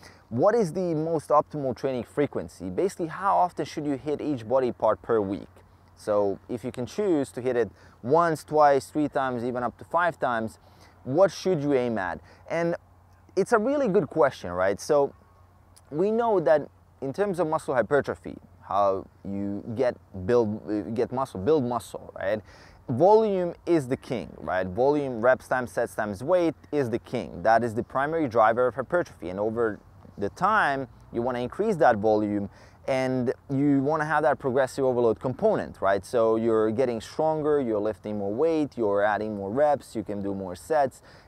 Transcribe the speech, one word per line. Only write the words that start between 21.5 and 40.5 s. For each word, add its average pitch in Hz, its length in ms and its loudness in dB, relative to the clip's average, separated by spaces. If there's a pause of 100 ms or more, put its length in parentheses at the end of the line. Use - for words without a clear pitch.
muscle, 120 540 -8
right? 101 240 -2 (480)
Volume 185 640 4 (120)
is 156 220 2
the 127 80 -2
king, 104 420 -8
right? 92 280 -4
Volume, 127 560 0
reps 127 260 2
times 127 240 -4
sets 117 220 -4
times 107 300 -6
weight 170 320 2 (160)
is 139 180 0
the 117 100 -2
king. 85 440 -8
That 113 200 4
is 113 120 -4
the 117 80 -2
primary 151 440 -2
driver 117 400 4
of 123 80 -4
hypertrophy. 135 540 -4
And 92 100 -6
over 110 400 -2 (380)
the 98 120 -4
time, 165 580 0 (260)
you 117 80 -2
wanna 120 180 -4
increase 185 380 -4
that 135 200 4
volume 104 520 0 (400)
and 131 440 -2 (160)
you 139 340 2
wanna 151 220 -2
have 151 180 0
that 147 160 2
progressive 131 460 0
overload 120 340 2
component, 135 600 -2
right? 98 240 0
So 113 320 2
you're 110 340 2
getting 117 300 -2
stronger, 156 580 0
you're 113 220 0
lifting 107 360 -4
more 101 160 -4
weight, 151 440 0
you're 101 260 2
adding 107 320 0
more 98 160 -6
reps, 143 420 0
you 110 120 -4
can 101 180 -6
do 98 100 -4
more 95 220 -8